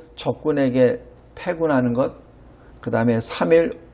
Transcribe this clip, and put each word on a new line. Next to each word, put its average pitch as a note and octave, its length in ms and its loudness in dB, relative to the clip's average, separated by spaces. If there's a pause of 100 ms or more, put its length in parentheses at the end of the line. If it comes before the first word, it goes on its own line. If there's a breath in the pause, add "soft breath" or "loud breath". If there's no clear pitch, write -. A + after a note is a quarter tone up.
(160)
적군에게 B2+ 840 0 (340)
패군하는 D3+ 580 -2
것, B2+ 220 -2 (640 soft breath)
그 A2+ 100 -8
다음에 A2+ 300 0
삼 E3+ 320 -2
일 E3 260 2 (160)